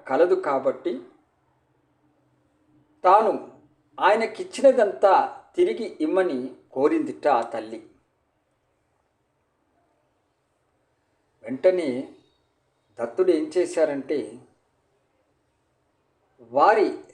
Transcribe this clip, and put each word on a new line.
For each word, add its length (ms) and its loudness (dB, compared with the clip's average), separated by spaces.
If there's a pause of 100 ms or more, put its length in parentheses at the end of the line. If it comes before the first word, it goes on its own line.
కలదు 260 2
కాబట్టి 680 -4 (2000)
తాను 540 2 (420)
ఆయనకిచ్చినదంతా 1400 2 (140)
తిరిగి 440 -2
ఇమ్మని 560 -2 (160)
కోరిందిట 560 -2
ఆ 140 2
తల్లి. 480 -12 (3500)
వెంటనే 720 -2 (840)
దత్తుడు 300 0
ఏం 280 -2
చేశారంటే 800 -2 (2000)
వారి 580 2 (160)